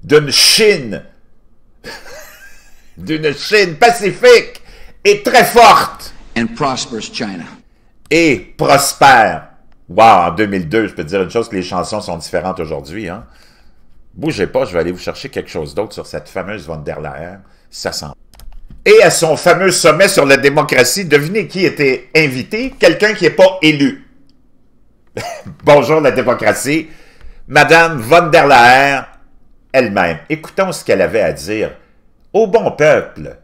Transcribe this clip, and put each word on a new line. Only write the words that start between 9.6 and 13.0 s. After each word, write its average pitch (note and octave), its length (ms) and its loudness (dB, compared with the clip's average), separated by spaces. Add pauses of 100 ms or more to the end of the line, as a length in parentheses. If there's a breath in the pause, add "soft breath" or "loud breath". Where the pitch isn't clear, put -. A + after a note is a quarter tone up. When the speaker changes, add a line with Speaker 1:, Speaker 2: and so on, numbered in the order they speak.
Speaker 1:
Wow, F#2 160 0
en F#2 280 6
deux G2+ 140 -2
mille F#2+ 220 -6
deux, G#2 200 -2
je - 60 -14
peux F2 100 -10
te D2+ 40 -16
dire F#2+ 140 -2
une F2 80 -6
chose, A#2 180 -4
que G#2 80 -8
les F#2 60 -4
chansons F2+ 380 -8
sont F2 160 -10
différentes F2 440 -8
aujourd'hui, D#2+ 480 -10